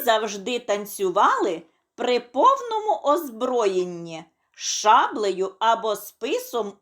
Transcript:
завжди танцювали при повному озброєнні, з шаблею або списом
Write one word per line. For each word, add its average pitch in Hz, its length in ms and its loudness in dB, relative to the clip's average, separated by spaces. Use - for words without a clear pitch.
завжди 220 540 0
танцювали 202 1000 0
при 240 240 0
повному 427 840 2
озброєнні, 208 1200 -2
з - 40 -20
шаблею 214 1000 2
або 220 360 0
списом 226 880 -6